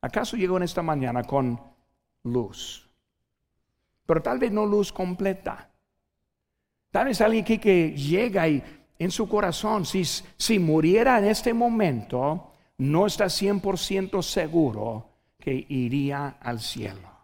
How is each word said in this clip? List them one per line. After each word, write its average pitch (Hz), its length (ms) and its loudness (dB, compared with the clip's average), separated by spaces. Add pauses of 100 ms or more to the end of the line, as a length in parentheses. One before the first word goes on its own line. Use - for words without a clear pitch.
¿Acaso 220 340 -4
llegó 185 220 0
en 180 60 0
esta 170 180 -4
mañana 131 420 -2
con 127 340 -2 (680)
luz? 120 600 -6 (1160)
Pero 165 180 2
tal - 160 -2
vez 247 140 0
no 208 140 0
luz 208 260 0
completa. 185 760 -6 (1200)
Tal 208 160 2
vez 226 140 -2
alguien 220 240 4
aquí 220 140 2
que 175 340 4
llega 170 560 0
y 143 140 2 (360)
en 180 120 -2
su 208 180 -2
corazón, 208 580 0
si, 190 180 0
si - 540 -2
muriera 180 600 4
en 202 80 4
este 220 280 2
momento, 165 960 0 (260)
no 156 280 2
está 196 240 0
cien 202 300 0
por 190 180 -2
ciento 190 440 -2
seguro 120 840 -2 (300)
que 135 300 -4
iría 139 720 -2
al 120 200 -6
cielo. 98 480 -10 (160)